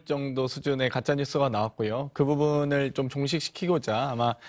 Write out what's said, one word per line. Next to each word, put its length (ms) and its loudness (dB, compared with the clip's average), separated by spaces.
정도 420 -2
수준의 440 0
가짜 240 0
뉴스가 340 0
나왔고요. 640 -2
그 120 2
부분을 640 2
좀 180 -2
종식시키고자 1040 0
아마 240 2